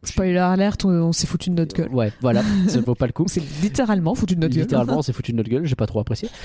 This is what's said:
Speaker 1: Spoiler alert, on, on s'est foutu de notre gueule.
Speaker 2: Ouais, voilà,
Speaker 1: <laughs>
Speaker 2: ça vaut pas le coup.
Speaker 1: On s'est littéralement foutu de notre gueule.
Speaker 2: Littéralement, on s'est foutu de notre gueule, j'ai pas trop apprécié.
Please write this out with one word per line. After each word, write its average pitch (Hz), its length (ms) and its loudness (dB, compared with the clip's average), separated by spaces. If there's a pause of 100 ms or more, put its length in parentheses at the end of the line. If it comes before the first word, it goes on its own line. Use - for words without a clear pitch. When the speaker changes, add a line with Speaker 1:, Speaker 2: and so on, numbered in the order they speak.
Speaker 1:
Spoiler 185 340 0
alert, 185 460 2
on, 190 60 4
on 170 220 2
s'est 165 140 0
foutu - 240 -4
de 175 60 0
notre 165 200 0
gueule. 127 160 -2
Speaker 2:
Ouais, 113 200 0 (100)
voilà, 123 180 2 (140)
Speaker 1:
<laughs> 190 140 4
Speaker 2:
ça - 120 2
vaut 120 140 0
pas 127 120 0
le 120 60 -2
coup. 160 120 0
Speaker 1:
On 208 40 -2
s'est 175 140 -2 (200)
littéralement 208 520 0
foutu 185 220 0
de 165 40 0
notre 156 140 2
gueule. 156 80 2
Speaker 2:
Littéralement, 135 360 0
on 151 40 0
s'est 131 100 -2
foutu - 200 -6
de 117 40 0
notre 113 140 -2
gueule, 139 160 0
j'ai 131 80 0
pas 113 120 -2
trop 113 140 -2
apprécié. 110 280 -4 (160)